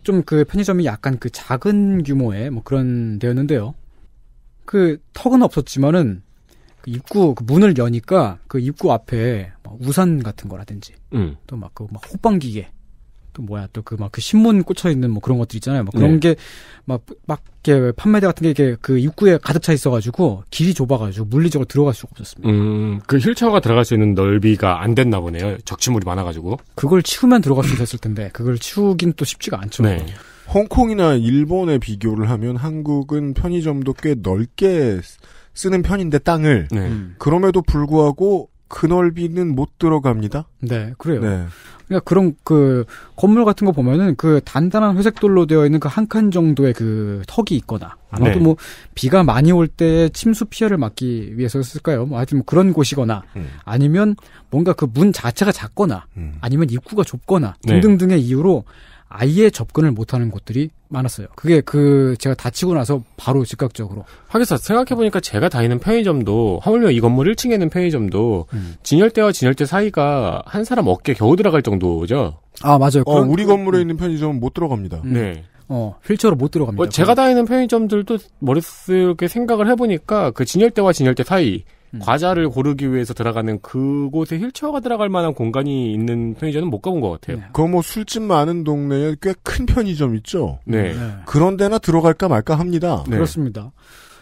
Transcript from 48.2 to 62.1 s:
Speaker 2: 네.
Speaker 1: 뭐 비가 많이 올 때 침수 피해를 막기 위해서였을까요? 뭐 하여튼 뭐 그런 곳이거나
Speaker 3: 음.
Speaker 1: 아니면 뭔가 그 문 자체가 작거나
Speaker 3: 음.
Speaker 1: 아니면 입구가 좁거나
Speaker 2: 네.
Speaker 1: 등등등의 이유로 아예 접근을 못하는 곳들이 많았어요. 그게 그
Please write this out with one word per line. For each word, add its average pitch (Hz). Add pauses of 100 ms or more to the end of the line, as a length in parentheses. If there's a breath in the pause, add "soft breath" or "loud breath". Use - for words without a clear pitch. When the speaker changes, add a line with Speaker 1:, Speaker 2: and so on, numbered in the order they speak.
Speaker 2:
네. -
Speaker 1:
뭐 160 (400 loud breath)
비가 156
많이 143
올 170
때 165
침수 226
피해를 208
막기 117
위해서였을까요? 127
뭐 143
하여튼 135
뭐 120
그런 185
곳이거나 127 (120)
Speaker 3:
음. 85 (160)
Speaker 1:
아니면 156 (340 soft breath)
뭔가 170
그 160
문 143
자체가 185
작거나 110 (100)
Speaker 3:
음. 76
Speaker 1:
아니면 135
입구가 160
좁거나 131 (100)
Speaker 2:
네. 156
Speaker 1:
등등등의 185
이유로 131 (500 soft breath)
아예 151
접근을 151
못하는 113
곳들이 117 (180)
많았어요. 131
그게 160
그 139